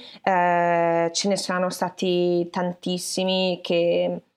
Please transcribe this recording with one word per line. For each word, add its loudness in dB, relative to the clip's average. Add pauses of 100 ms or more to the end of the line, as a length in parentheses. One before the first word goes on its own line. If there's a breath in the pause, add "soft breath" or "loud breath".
(220 loud breath)
eh, 2
ce -2
ne 2
saranno -2
stati 0
tantissimi -2
che 0 (140)